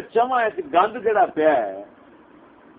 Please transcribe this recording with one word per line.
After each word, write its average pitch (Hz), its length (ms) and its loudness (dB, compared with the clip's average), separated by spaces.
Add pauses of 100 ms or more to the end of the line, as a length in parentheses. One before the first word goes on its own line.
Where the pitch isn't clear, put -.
(140)
چواں 240 320 0
وچ 175 280 -6
گند 208 300 2
جڑا 208 220 2
پیا 151 400 2
ہے، 98 180 -10 (960)